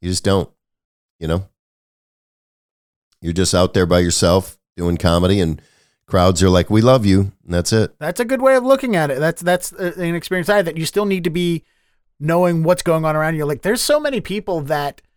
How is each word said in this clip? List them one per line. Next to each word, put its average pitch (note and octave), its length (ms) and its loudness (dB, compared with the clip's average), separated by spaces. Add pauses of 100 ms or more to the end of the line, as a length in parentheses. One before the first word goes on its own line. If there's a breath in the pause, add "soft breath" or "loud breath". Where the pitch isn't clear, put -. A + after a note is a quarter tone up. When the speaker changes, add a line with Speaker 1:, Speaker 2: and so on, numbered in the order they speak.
Speaker 1:
You F2+ 100 -6
just F2+ 120 -4
don't, G2 260 0 (720)
you D#2+ 80 -6
know? F2+ 220 -2 (1700)
You're E2+ 120 -4
just F2+ 220 0
out F2+ 180 2
there F#2 120 2
by F2 140 2
yourself F2+ 580 0 (200)
doing F2 200 -2
comedy, F2+ 420 2
and D#2+ 220 -2 (440 soft breath)
crowds F#2 380 2
are F#2+ 60 4
like, F2+ 200 2
"We G#2+ 120 4
love B2 240 4
you," G2 260 2 (120)
and A2+ 100 -8
that's G#2+ 200 -2
it. A2 260 0
Speaker 2:
That's E3 200 -6
a A#3+ 60 -2
good B3+ 160 -2
way C4+ 140 4
of B3 80 2
looking C4 320 0
at D#3 140 0
it. C3+ 100 -4
That's, D#3+ 220 -2
that's, F3+ 320 -2
uh, F3+ 240 -6
an E3+ 180 -4
experience E3+ 340 -4
I G#3 80 2
had, F#3+ 80 2
that E3 120 -6
you D#3+ 80 -4
still G#3 200 -2
need F#3+ 180 -2
to F3 60 -2
be E3+ 340 -2 (560)
knowing E3 440 0
what's F3 200 2
going D#3+ 200 0
on D#3 120 -2
around D#3 200 -2
you. D3+ 100 -4
Like, D3 180 -6
there's A#3 180 -2
so D4+ 180 0
many C#4 220 -4
people F#3+ 400 -6
that C#3+ 400 -4 (160)